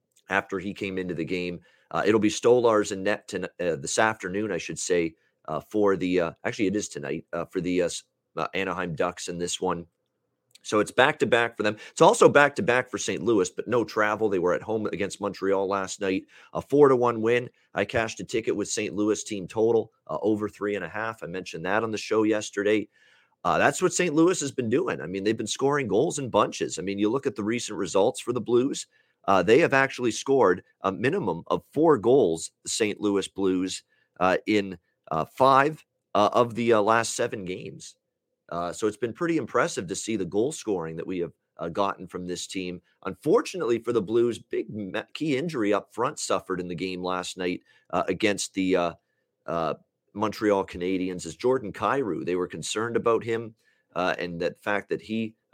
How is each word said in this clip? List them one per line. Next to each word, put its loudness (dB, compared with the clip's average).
after -2
he -8
came -6
into -4
the -4
game. -6
Uh, -2
it'll 4
be 4
Stolarz 4
in -6
net -2
ton-, -6
uh, -2
this -4
afternoon, 0
I -2
should -10
say, 0
uh, -6
for 2
the, 0
uh, 0
actually, -2
it 0
is -4
tonight, -8
uh, -4
for -4
the, 0
uh, 2
s-, -8
uh, -4
Anaheim -4
Ducks -4
in -8
this -6
one. -2
So 2
it's 0
back-to-back 2
for -2
them. 0
It's -6
also 8
back-to-back 4
for -4
Saint -4
Louis, 4
but -8
no 2
travel. 0
They 0
were 2
at -2
home -4
against -6
Montreal -2
last -4
night, -2
a -4
four 8
to 6
one 2
win. 2
I 0
cashed -2
a -10
ticket -2
with -4
Saint -4
Louis 0
team -8
total, 0
uh, -4
over 0
three -4
and -6
a -8
half. -8
I -10
mentioned -10
that 2
on -4
the -4
show 0
yesterday. 0
Uh, 2
that's 2
what 2
Saint 0
Louis 4
has -6
been -4
doing. -2
I -8
mean, -6
they've 2
been -6
scoring 0
goals 0
in -6
bunches. 0
I -8
mean, -4
you 2
look -4
at -4
the -6
recent -4
results 0
for -4
the -4
Blues. 0
Uh, 4
they 6
have 4
actually 2
scored 4
a 0
minimum -2
of 0
four 6
goals, 2
the -10
Saint -2
Louis 2
Blues, -2
uh, 2
in, 0
uh, -2
five, 4
uh, 4
of 2
the, 2
uh, 6
last 2
seven -4
games. -12
Uh, -4
so -2
it's -2
been -4
pretty -2
impressive -2
to -6
see -4
the -4
goal 0
scoring -4
that -8
we -6
have, -4
uh, -8
gotten -4
from -10
this -8
team. -8
Unfortunately 0
for -4
the 2
Blues, 0
big -6
ma-, -6
key -2
injury -2
up -2
front -4
suffered -2
in -8
the -8
game -6
last -4
night, -4
uh, 0
against -2
the, 0
uh, 0
uh, -4
Montreal 0
Canadiens -4
is -10
Jordan 0
Kyrou. -2
They -2
were -2
concerned -4
about 2
him, -6
uh, 0
and -6
that -4
fact -2
that -2
he, -6